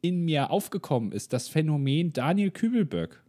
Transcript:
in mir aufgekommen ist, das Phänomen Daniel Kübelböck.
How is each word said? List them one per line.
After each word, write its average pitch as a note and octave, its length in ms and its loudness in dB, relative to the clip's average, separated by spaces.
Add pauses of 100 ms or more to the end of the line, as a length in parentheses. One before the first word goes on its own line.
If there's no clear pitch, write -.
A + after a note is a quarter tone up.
in F3 220 0
mir D3+ 280 2
aufgekommen D#3 600 0
ist, - 220 -8
das B2 160 -2
Phänomen D3+ 640 0
Daniel F#3 380 0
Kübelböck. F#3 760 -2